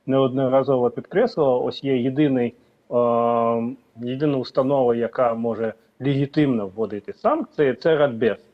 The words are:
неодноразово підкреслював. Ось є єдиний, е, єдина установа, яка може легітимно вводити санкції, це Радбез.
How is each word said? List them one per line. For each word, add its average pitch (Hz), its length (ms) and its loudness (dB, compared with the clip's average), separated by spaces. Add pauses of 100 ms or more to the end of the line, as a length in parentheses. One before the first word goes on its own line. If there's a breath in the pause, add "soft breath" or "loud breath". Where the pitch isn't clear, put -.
неодноразово 131 840 2
підкреслював. 135 760 0
Ось - 180 -8
є 135 140 0
єдиний, 131 560 0 (400 soft breath)
е, - 20 0 (1080)
єдина 135 360 -2
установа, 131 580 0
яка 117 380 0
може 113 400 -4 (260 soft breath)
легітимно 135 680 0
вводити 101 460 -8
санкції, 208 600 -2
це 160 220 0
Радбез. 117 420 0 (160)